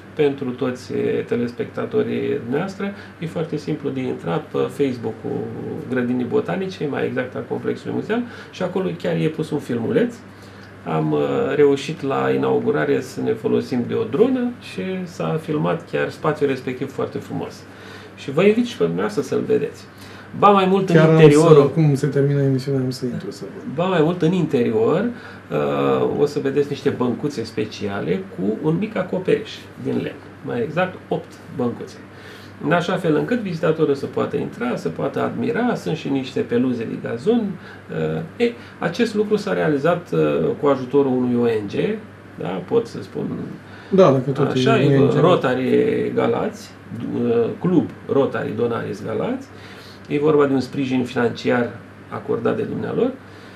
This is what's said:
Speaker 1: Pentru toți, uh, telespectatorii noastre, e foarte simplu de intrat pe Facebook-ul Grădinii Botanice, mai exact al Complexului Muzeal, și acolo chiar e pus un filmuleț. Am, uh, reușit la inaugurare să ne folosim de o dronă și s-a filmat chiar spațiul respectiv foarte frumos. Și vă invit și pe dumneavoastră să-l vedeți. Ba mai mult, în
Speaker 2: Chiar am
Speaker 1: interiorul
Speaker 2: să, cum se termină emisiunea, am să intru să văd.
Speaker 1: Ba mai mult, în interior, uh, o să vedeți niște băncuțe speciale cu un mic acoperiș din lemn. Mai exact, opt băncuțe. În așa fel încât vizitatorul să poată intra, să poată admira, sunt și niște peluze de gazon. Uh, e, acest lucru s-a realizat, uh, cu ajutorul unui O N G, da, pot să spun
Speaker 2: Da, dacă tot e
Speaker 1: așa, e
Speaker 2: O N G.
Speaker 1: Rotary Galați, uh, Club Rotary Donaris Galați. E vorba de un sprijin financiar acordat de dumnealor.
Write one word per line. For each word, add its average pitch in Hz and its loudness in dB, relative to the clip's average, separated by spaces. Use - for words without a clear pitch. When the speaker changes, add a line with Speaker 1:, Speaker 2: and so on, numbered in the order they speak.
Speaker 1:
Pentru 139 0
toți, 123 -4
uh, 120 -2
telespectatorii 120 -2
noastre, 196 -4
e 170 -6
foarte 156 -4
simplu 147 -4
de 131 -4
intrat 131 -4
pe - -6
Facebook-ul 120 -2
Grădinii 123 0
Botanice, 165 -2
mai 127 -2
exact 123 -4
al 120 -6
Complexului 120 -4
Muzeal, 208 -2
și - -6
acolo 180 -2
chiar 170 0
e 160 2
pus 156 -4
un 151 -2
filmuleț. 123 0
Am, 156 0
uh, 147 2
reușit 143 4
la 135 0
inaugurare 135 2
să - -8
ne 127 0
folosim 120 0
de 113 -4
o 113 0
dronă 240 2
și 190 -6
s-a 160 -4
filmat 165 -2
chiar 143 0
spațiul 147 0
respectiv 127 -4
foarte - -6
frumos. - -8
Și - -10
vă 151 2
invit 214 6
și - -10
pe - 2
dumneavoastră 202 0
să-l 123 -2
vedeți. - -2
Ba 196 8
mai 196 6
mult, 190 2
în 170 4
Speaker 2:
Chiar 160 8
am 160 8
Speaker 1:
interiorul 156 10
Speaker 2:
să, - -
cum 147 6
se 135 0
termină 143 2
emisiunea, 135 2
am 127 -2
să 127 -6
intru 104 -6
să - -14
văd. 127 -8
Speaker 1:
Ba 165 0
mai 185 2
mult, 175 2
în 160 4
interior, 127 2
uh, 131 2
o 147 6
să 143 -4
vedeți 139 0
niște 143 -2
băncuțe 123 -2
speciale 104 -4
cu 202 -2
un 160 2
mic 214 -4
acoperiș 180 -2
din 127 -2
lemn. - -4
Mai 127 -4
exact, 170 -2
opt 165 -4
băncuțe. 120 -4
În 143 0
așa 175 2
fel 165 2
încât 151 0
vizitatorul 160 0
să - -6
poată 120 -2
intra, 208 -4
să - -4
poată 151 -4
admira, 160 -2
sunt 165 -4
și - -8
niște 135 -2
peluze 120 0
de 107 -6
gazon. 160 2
Uh, 240 2
e, 240 0
acest 190 0
lucru 208 2
s-a 202 -2
realizat, 165 2
uh, 160 2
cu 147 2
ajutorul 135 2
unui 123 2
O - 4
N 110 0
G, 104 -8
da, - -4
pot 117 2
să - -12
spun - -8
Speaker 2:
Da, 180 8
dacă 131 2
tot 131 2
e - -2
Speaker 1:
așa, 127 4
e 139 6
Speaker 2:
O 131 8
N 127 6
G. 123 4
Speaker 1:
Rotary 127 4
Galați, 123 0
uh, 117 2
Club 175 2
Rotary 117 2
Donaris 110 -2
Galați. 139 -4
E 147 0
vorba 147 6
de 135 2
un 135 2
sprijin 127 0
financiar 120 0
acordat 117 -2
de 113 -2
dumnealor. - -2